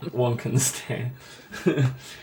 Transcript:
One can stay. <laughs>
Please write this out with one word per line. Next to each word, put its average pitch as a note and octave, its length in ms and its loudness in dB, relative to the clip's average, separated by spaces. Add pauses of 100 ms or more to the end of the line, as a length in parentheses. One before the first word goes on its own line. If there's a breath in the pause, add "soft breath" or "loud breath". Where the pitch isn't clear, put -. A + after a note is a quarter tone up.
(120)
One B2 240 2
can A#2 220 0
stay. - 540 -2 (520 loud breath)
<laughs> C#3+ 220 6 (360 loud breath)